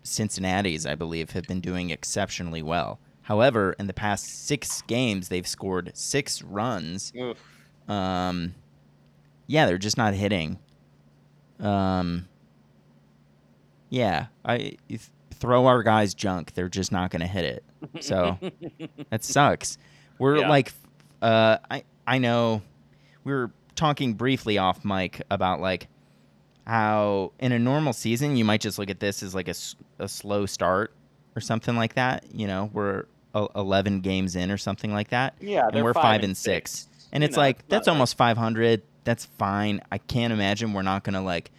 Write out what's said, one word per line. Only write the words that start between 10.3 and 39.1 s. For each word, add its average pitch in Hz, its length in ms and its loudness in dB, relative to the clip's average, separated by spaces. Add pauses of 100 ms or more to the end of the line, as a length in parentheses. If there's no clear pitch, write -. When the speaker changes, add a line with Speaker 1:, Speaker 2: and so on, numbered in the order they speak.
Speaker 1:
Um, 92 680 0 (1600)
yeah, 113 360 0 (180)
I, 113 320 -2 (120)
if, 101 220 -12 (220)
throw 123 340 4
our 123 160 6
guys 107 320 4
junk. 92 400 -4
They're 90 140 -2
just 92 240 -4
not 90 180 0
gonna 85 160 -2
hit 92 180 -2
it. 64 200 -4 (380)
So 92 360 0 (360)
Speaker 2:
<laughs> - 360 -16
Speaker 1:
that 110 140 -4
sucks. 135 540 2 (400)
We're 139 200 4
Speaker 2:
Yeah. 143 100 2
Speaker 1:
like, 143 240 4 (500)
uh, 113 360 6 (120)
I, 135 140 -8 (220)
I 131 120 2
know 117 440 2 (640)
we 135 80 -4
were 131 180 -2 (240)
talking 143 400 0
briefly 113 440 2
off 92 260 0
mic 95 360 -2 (100)
about, 92 300 0
like, 92 280 -2 (800)
how 107 720 2
in 127 140 0
a 120 60 2
normal 135 340 2
season, 127 440 0
you 117 80 4
might 107 160 4
just 104 180 -4
look 101 120 -4
at 92 100 -6
this 101 220 -2
as, 92 120 -8
like, 90 140 -4
a - 20 -4
s-, - 260 -10 (220)
a 98 100 -6
slow 101 380 -4
start 95 480 0 (420)
or 117 40 -6
something 117 360 -2
like 113 180 0
that. 131 300 0 (100)
You 107 120 -4
know, 98 260 -2
we're 101 320 -2 (300)
el-, 104 200 -2
eleven 98 460 2
games 95 360 0
in 90 140 -2
or 101 60 -2
something 104 360 -4
like 104 180 -2
that. 127 300 0
Speaker 2:
Yeah, 190 260 0
Speaker 1:
And 110 100 0
Speaker 2:
they're 113 80 2
Speaker 1:
we're 113 100 4
Speaker 2:
five 165 80 2
Speaker 1:
five 113 180 6
Speaker 2:
and 104 100 -2
Speaker 1:
and 95 60 -4
six. 90 340 -2 (180)
Speaker 2:
six. - 240 -20
Speaker 1:
And 143 100 2
Speaker 2:
You 151 40 4
Speaker 1:
it's 147 100 0
Speaker 2:
know, 151 60 6
Speaker 1:
like, 135 160 4
Speaker 2:
it's - 100 -20
Speaker 1:
that's 214 180 2
Speaker 2:
not 185 60 6
bad. 160 40 4
Speaker 1:
almost 127 200 2
five 117 220 4
hundred. 113 440 2 (220)
That's 117 220 -2